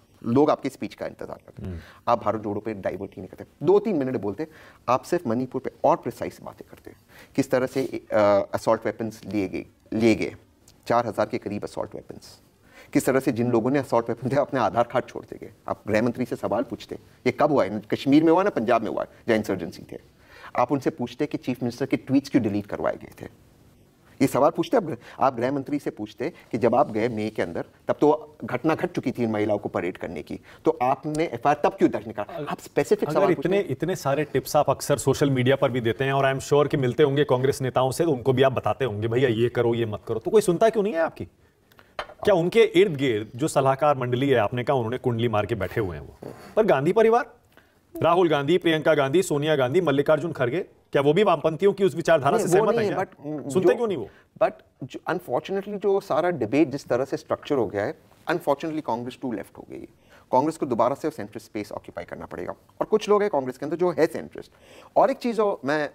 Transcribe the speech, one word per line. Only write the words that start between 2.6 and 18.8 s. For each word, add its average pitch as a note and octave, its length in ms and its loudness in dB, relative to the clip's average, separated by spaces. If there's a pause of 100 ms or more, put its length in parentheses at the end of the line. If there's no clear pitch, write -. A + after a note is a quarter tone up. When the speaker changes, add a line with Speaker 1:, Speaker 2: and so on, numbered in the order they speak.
Speaker 1:
पे A2 140 -8
डाइवर्ट F#2+ 420 -8
ही G2 60 -14
नहीं F#2 60 -14
करते, - 160 -16 (180)
दो F#3 160 6
तीन G3+ 180 0
मिनट C3 200 -2
बोलते, G2+ 300 -6 (420)
आप C3 140 2
सिर्फ F3 240 -4
मणिपुर B2+ 340 -2
पे - 100 -8 (140)
और D3+ 120 4
प्रिसाइज - 460 -10
बातें - 280 -18
करते। - 220 -20 (440)
किस C#3 140 -2
तरह B2+ 160 2
से, B2+ 340 -4 (120)
अ, G2+ 420 4
असॉल्ट A2+ 320 -2
वेपन्स G#2+ 380 -6
लिए G2 240 -2
गए, E2+ 180 -8 (260)
लिए A2 220 4
गए, - 220 -4 (500)
चार A#2+ 200 2
हजार G#2+ 200 -2
के A2 120 -6
करीब G#2 260 -8
असॉल्ट - 300 -10
वेपन्स। - 460 -18 (520)
किस C#3 140 0
तरह C3+ 140 4
से C3+ 120 0
जिन A#2+ 180 0
लोगों A#2 200 2
ने D3 80 2
असॉल्ट A#2 300 0
वेपन A#2+ 220 -4
थे, C3+ 60 0
अपने C#3 240 0
आधार G#2+ 240 0
कार्ड - 200 -2
छोड़ते - 360 -14
गए। - 120 -16 (160)
आप - 180 -6
गृह G#2+ 160 2
मंत्री B2 220 -2
से B2 120 -6
सवाल G2+ 260 -2
पूछते, - 320 -10 (320)
ये B2 60 2
कब D3+ 200 2
हुआ A2+ 120 2
है? G2 160 -4
कश्मीर C#3 440 2
में D#3+ 80 6
हुआ F3+ 100 4
ना, G3+ 80 2
पंजाब A2+ 320 0